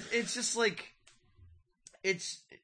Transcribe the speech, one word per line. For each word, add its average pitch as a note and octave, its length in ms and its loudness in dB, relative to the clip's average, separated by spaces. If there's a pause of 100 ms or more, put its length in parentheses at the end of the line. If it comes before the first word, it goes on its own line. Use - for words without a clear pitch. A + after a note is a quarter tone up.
(120)
it's A#3 220 2
just A#3+ 220 -2
like, A3 380 2 (1080)
it's, F#3+ 380 -2 (240)